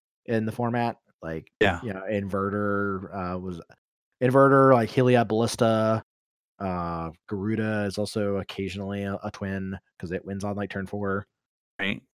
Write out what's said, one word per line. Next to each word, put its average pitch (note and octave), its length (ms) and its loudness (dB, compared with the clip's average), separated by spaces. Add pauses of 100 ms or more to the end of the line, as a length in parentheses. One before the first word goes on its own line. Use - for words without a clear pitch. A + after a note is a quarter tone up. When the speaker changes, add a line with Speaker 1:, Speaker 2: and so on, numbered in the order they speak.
(260)
Speaker 1:
in A2+ 200 0
the A2 60 -4
format? A#2 460 -2 (240)
Like, D#2+ 280 -10 (100)
Speaker 2:
Yeah. F#2 220 2
Speaker 1:
you A2+ 100 -6
know, F#2+ 180 -10
Inverter, G2+ 1040 -2 (200)
uh, F#2 40 -4
was F2+ 220 -10 (640)
Inverter, C3+ 520 8
like, A2+ 160 4
Heliod B2 380 4
Ballista, A2 760 2 (580)
uh, E2+ 500 -4 (180)
Garuda G#2+ 580 -2
is F#2+ 120 -6
also G2+ 400 -2
occasionally G2 680 -6
a, G2 200 -4
a G#2 60 -6
twin F#2+ 480 -6 (200)
'cause E2+ 140 -8
it F2+ 120 -6
wins G2 200 -8
on, G#2 120 -4
like, G2+ 140 -6
turn F#2+ 160 -8
four. G2+ 400 -4 (540)
Speaker 2:
Right. G2 220 -6 (120)